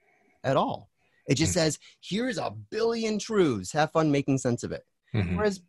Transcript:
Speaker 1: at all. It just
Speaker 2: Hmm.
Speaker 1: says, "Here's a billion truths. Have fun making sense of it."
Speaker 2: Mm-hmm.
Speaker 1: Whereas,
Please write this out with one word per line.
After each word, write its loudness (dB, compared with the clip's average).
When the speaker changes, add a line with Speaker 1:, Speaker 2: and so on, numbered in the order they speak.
Speaker 1:
at 0
all. -2
It 4
just 2
Speaker 2:
Hmm. 2
Speaker 1:
says, 2
"Here's -4
a -4
billion -4
truths. 0
Have 0
fun 4
making 2
sense -2
of -4
it." -10
Speaker 2:
Mm-hmm. 0
Speaker 1:
Whereas, 0